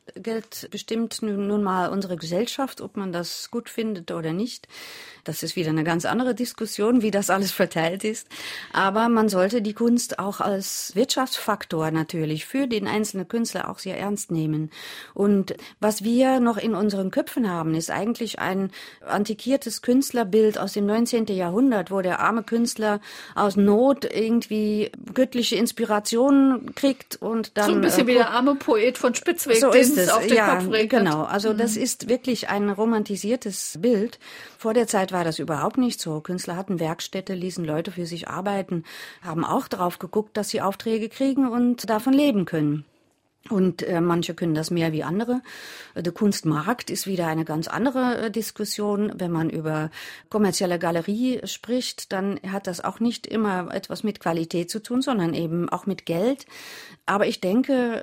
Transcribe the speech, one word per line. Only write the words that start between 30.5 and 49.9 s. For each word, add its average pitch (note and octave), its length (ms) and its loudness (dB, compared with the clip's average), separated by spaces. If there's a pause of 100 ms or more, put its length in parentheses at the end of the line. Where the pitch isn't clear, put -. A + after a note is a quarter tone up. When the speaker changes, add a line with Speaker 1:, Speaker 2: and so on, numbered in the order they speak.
Speaker 2:
Kopf F#3 160 0
regnet. A3 180 4
Speaker 1:
genau. E3+ 340 4
Also G#3 300 0
das A3 220 0
Speaker 2:
Mhm. G#3+ 80 -2
Speaker 1:
ist - 260 -4
wirklich B3 400 0
ein G3+ 220 0
romantisiertes G#3 1080 -2
Bild. A3+ 380 2 (400)
Vor A3 160 -2
der A#3 140 2
Zeit F#3+ 240 0
war F3+ 120 0
das D#3+ 140 -2
überhaupt D#3+ 400 -2
nicht B3 240 0
so. D#3 200 -6
Künstler F3+ 360 -6
hatten F#3+ 220 -4
Werkstätte, F#3 560 -6
ließen F3+ 280 -6
Leute D#3+ 280 -4
für F3 160 -8
sich E3+ 220 -10
arbeiten, F#3 540 -4 (380)
haben E3 240 -4
auch B3+ 220 0
drauf F3+ 320 -4
geguckt, G#3+ 380 -4
dass G#3 120 -2
sie A3+ 120 -2
Aufträge G#3+ 460 -2
kriegen C4+ 400 0
und A#3+ 400 0
davon A3 260 2
leben C4+ 320 4
können. D3+ 380 0 (640)
Und, F#3 340 2
äh, F3 160 0
manche E3+ 360 0
können E3 200 -2
das D#3 160 -2
mehr E3 220 0
wie D#3 100 -4
andere. A3+ 380 -2 (540)
Äh, F3 60 -6
der E3+ 120 -4
Kunstmarkt G3 760 0
ist - 180 -6
wieder F3+ 200 -2
eine D#3+ 160 0
ganz D#3 240 -4
andere, B3 500 0 (100)
äh, G#3+ 40 -4
Diskussion. G#3 840 -2
Wenn F3 140 -4
man D#3+ 180 0
über D#3 420 -2 (380)